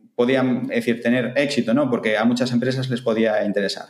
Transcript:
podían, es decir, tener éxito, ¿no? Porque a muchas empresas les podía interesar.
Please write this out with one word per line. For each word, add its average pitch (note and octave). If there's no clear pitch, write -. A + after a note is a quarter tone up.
podían, B2+
es A#2
decir, A#2
tener A#2+
éxito, A#2+
¿no? C#3
Porque A2
a A2+
muchas B2
empresas B2+
les A#2
podía A2
interesar. G2+